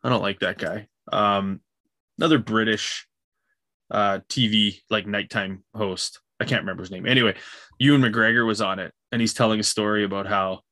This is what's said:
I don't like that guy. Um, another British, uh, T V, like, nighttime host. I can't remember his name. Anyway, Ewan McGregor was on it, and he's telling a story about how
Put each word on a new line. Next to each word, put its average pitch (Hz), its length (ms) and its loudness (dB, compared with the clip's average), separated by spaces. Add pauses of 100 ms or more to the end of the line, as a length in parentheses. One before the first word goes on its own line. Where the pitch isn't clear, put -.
I 120 60 -2
don't 117 120 2
like 95 180 -4
that 92 180 -2
guy. 101 300 -8 (240)
Um, 101 500 0 (560)
another 156 200 4
British, 110 720 -2 (840)
uh, 101 280 0 (100)
T 120 180 0
V, 104 420 2
like, 107 180 -2
nighttime 101 560 -4 (100)
host. 101 460 -6 (200)
I 123 60 -2
can't 123 160 0
remember 92 220 -8
his 92 80 -14
name. 95 160 -10
Anyway, 120 280 4 (440)
Ewan 139 220 6
McGregor 113 440 2
was 110 160 -2
on 95 180 -2
it, 87 140 -10 (180)
and 120 80 -2
he's 113 140 0
telling 110 260 2
a 107 40 -2
story 107 420 0
about 98 220 -6
how 95 340 -2 (100)